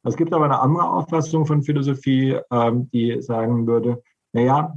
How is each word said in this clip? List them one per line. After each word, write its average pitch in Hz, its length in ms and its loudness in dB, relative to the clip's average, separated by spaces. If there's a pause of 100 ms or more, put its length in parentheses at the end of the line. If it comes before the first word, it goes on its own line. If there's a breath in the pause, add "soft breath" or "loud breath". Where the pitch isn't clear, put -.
Es 120 120 -2
gibt 165 200 -2
aber 156 100 2
eine 135 160 0
andere 165 300 2
Auffassung 160 560 0
von 147 160 2
Philosophie, 135 760 0 (120)
ähm, 120 400 0
die 117 320 -2
sagen 113 440 -2
würde, 117 360 0 (320 soft breath)
na 117 80 2
ja, 147 340 0